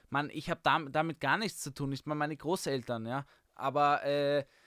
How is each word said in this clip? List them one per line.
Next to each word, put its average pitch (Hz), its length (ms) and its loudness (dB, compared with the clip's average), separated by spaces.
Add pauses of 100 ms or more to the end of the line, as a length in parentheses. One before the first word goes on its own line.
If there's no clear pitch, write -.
(100)
Mann, 143 200 0
ich 156 200 -6
hab 165 140 -4
dam-, 160 260 2
damit 156 300 0
gar 143 180 2
nichts 214 220 -4
zu 139 120 -8
tun, 139 180 -4
nicht 135 160 -6
mal 151 80 -2
meine 151 220 -2
Großeltern, 135 720 -2
ja. 135 180 -4 (300)
Aber, 143 500 2
äh, 143 400 2 (220)